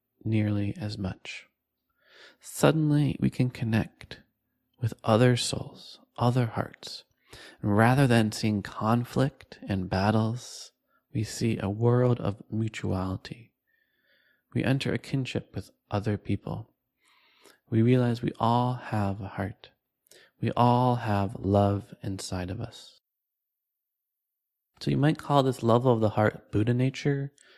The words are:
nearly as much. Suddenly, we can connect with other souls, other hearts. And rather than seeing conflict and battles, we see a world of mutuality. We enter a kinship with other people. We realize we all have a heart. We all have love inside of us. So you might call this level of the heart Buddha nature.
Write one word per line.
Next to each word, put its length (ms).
nearly 560
as 180
much. 500
Suddenly, 800
we 120
can 200
connect 720
with 220
other 340
souls, 640
other 300
hearts. 560
And 160
rather 300
than 240
seeing 320
conflict 1040
and 240
battles, 800
we 120
see 360
a 80
world 520
of 160
mutuality. 1000
We 80
enter 300
a 60
kinship 580
with 140
other 260
people. 540
We 140
realize 400
we 160
all 360
have 460
a 60
heart. 440
We 160
all 400
have 440
love 600
inside 480
of 120
us. 400
So 120
you 40
might 220
call 240
this 220
level 280
of 80
the 100
heart 420
Buddha 220
nature. 580